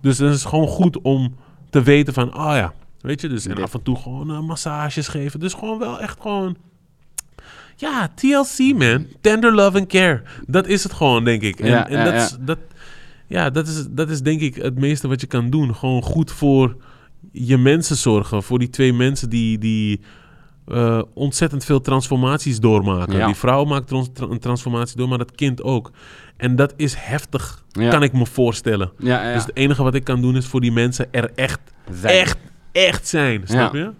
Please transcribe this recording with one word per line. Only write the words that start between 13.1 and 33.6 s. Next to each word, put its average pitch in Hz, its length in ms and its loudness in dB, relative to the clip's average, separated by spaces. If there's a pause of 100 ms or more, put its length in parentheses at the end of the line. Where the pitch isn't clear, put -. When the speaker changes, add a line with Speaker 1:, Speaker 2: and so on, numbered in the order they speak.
Speaker 1:
ja, 165 220 0
dat 151 180 -2
is, 156 220 -6
dat 151 200 -4
is 151 120 -4
denk 151 200 0
ik 143 140 -2
het 127 240 -4
meeste 143 280 0
wat 131 140 -2
je 139 60 -8
kan 120 220 -2
doen. 135 260 0
Gewoon 131 260 0
goed - 300 0
voor 135 440 4 (560)
je 127 260 2
mensen 143 380 4
zorgen. 104 480 0
Voor 123 160 0
die 123 100 -2
twee 131 240 2
mensen 127 360 0
die, 113 280 0
die, 107 440 -2 (680)
eh, 117 340 0 (120)
ontzettend 139 520 -2
veel 139 160 2
transformaties 131 760 0
doormaken. 98 580 2
Speaker 2:
Ja. 107 80 2
Speaker 1:
Die 101 100 0
vrouw 131 300 0
maakt 139 220 -2
trans-, 131 260 -2
tra-, 131 160 -8
een 117 100 -6
transformatie 120 580 -4
door, 127 100 -2
maar 127 100 -2
dat 120 140 -6
kind 131 320 -2
ook. 127 280 -2 (460)
En 123 180 0
dat 143 200 2
is 143 220 -2
heftig, - 720 -8
Speaker 2:
Ja. 113 180 0
Speaker 1:
kan 147 140 4
ik 123 100 2
me 123 120 2
voorstellen. 110 720 0
Speaker 2:
Ja, 123 240 0
ja, 110 60 -6
ja. 120 60 -4
Speaker 1:
Dus 117 120 -2
het - 100 -12
enige 139 280 2
wat 127 120 2
ik 127 80 -2
kan 127 180 -2
doen 127 140 2
is 127 100 -2
voor 127 160 -2
die 120 100 2
mensen 123 400 0
er 120 240 -2
echt, 131 240 -4 (320)
Speaker 2:
Zijn. 90 280 0
Speaker 1:
echt, - 180 0 (340)
echt 180 360 2
zijn. 131 380 0
Snap 113 280 0